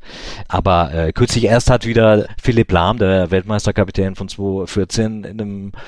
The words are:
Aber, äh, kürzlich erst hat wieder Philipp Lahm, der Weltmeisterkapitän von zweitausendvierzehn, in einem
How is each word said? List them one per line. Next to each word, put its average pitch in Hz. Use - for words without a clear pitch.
Aber, 85
äh, 80
kürzlich 120
erst 117
hat 120
wieder 110
Philipp 117
Lahm, 90
der 92
Weltmeisterkapitän 95
von 98
zweitausendvierzehn, 98
in 110
einem 98